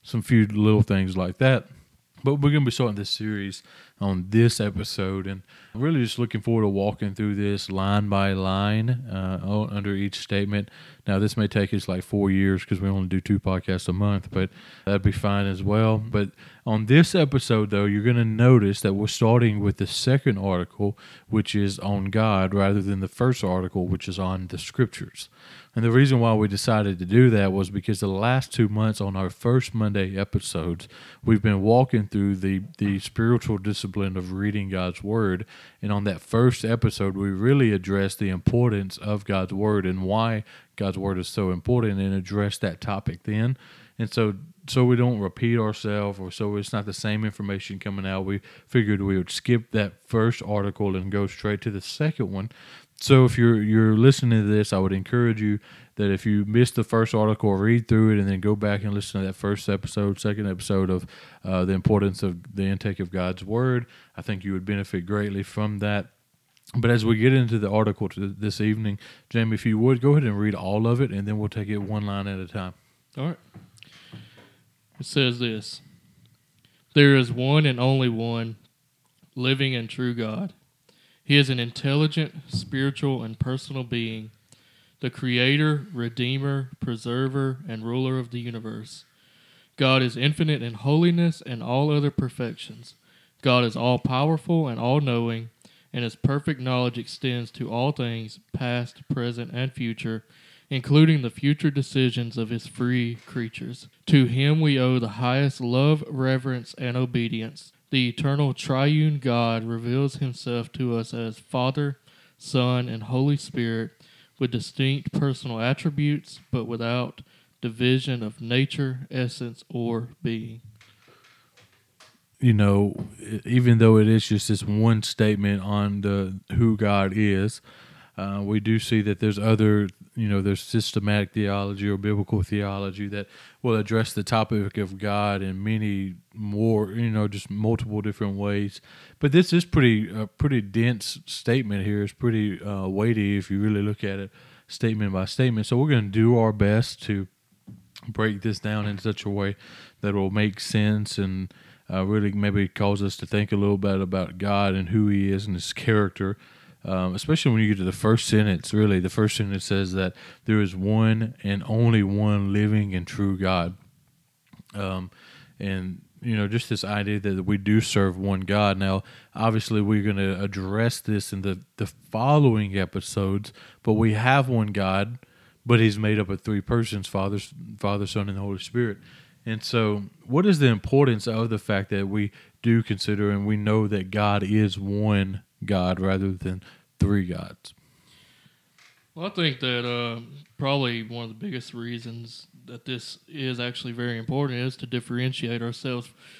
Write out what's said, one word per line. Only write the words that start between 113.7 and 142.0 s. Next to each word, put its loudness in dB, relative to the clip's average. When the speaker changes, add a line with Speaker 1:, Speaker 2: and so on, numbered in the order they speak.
Speaker 2:
with -2
distinct -4
personal -4
attributes, -2
but -4
without -4
division 0
of -10
nature, -2
essence, -8
or -4
being." -6
Speaker 1:
You 6
know, 2
e-, -8
even 4
though 8
it 8
is 4
just -2
this 0
one 2
statement 0
on -2
the, -2
who 4
God 2
is, 0
uh, -6
we -2
do 2
see 0
that -2
there's 0
other, 4
you -2
know, 0
there's 0
systematic -2
theology -2
or 0
biblical -2
theology -6
that -10
will 2
address 0
the -4
topic 0
of -6
God -2
in -6
many -2
more, 0
you -2
know, 0
just -10
multiple -2
different -4
ways. -4
But 0
this 6
is 4
pretty, 4
a -4
pretty 0
dense -2
statement -2
here. 0